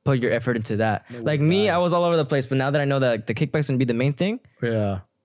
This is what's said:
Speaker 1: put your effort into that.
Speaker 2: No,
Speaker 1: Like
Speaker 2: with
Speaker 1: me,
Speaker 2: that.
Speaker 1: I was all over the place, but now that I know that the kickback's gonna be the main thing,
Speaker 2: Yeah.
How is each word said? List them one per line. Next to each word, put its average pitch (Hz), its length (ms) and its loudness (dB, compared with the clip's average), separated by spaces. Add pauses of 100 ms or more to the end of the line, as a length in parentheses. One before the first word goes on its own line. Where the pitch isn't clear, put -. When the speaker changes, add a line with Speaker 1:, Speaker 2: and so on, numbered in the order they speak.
Speaker 1:
put 139 160 2
your 117 120 0
effort 117 240 0
into 110 220 -4
that. 110 340 0
Speaker 2:
No, 120 100 -14
Speaker 1:
Like 151 200 -2
Speaker 2:
with 156 80 4
Speaker 1:
me, 202 180 2
Speaker 2:
that. 170 80 0
Speaker 1:
I - 20 0
was 180 160 0
all 175 100 2
over 170 140 2
the 147 80 2
place, 139 220 -2
but 135 100 -2
now 135 140 0
that 143 100 2
I 143 40 0
know 139 140 0
that 117 280 0
the 113 80 -2
kickback's 151 320 0
gonna 131 100 0
be 131 80 2
the 120 80 0
main 135 200 0
thing, 208 260 -2 (220)
Speaker 2:
Yeah. 104 400 -2 (240)